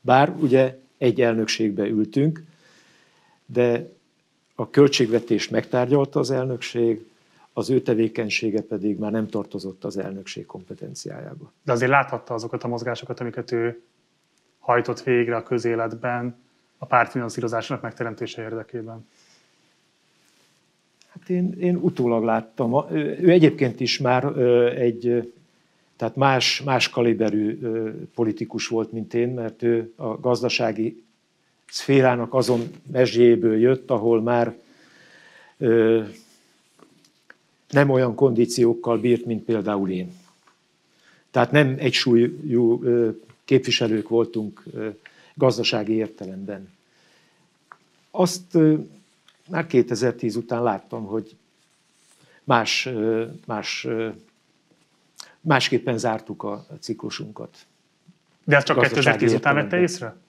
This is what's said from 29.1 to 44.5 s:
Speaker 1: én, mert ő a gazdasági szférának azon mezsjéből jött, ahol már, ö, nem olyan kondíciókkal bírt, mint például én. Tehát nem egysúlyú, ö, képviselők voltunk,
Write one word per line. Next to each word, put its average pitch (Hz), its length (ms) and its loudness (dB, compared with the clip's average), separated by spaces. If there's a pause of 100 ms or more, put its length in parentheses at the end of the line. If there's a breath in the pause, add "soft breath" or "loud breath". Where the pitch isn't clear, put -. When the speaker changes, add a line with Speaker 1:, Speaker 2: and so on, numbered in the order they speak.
Speaker 1:
én, 120 160 0
mert 117 340 -8
ő 117 320 0
a 113 240 -8
gazdasági 113 840 -2 (680)
szférának 127 640 2
azon 120 280 2 (300)
mezsjéből 117 640 4
jött, 127 320 2
ahol 117 320 2
már, 117 340 0 (1000 soft breath)
ö, 113 460 4 (1700 soft breath)
nem 139 200 4
olyan 127 260 2
kondíciókkal 117 800 2
bírt, 120 280 0
mint 110 180 -4
például 101 460 -2
én. 92 220 -6 (1200 soft breath)
Tehát 120 200 0
nem 139 260 2
egysúlyú, 120 1080 2
ö, 120 260 2 (360)
képviselők 113 640 0
voltunk, 113 540 -2 (100)